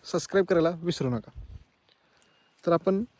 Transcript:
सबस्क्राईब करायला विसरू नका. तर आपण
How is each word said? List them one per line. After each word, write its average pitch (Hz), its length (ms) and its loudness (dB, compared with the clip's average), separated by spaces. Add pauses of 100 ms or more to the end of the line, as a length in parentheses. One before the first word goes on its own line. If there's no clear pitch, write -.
(120)
सबस्क्राईब 185 340 0
करायला 170 240 4
विसरू 165 400 -4
नका. 117 220 -6 (1300)
तर 170 60 2
आपण 196 320 2 (160)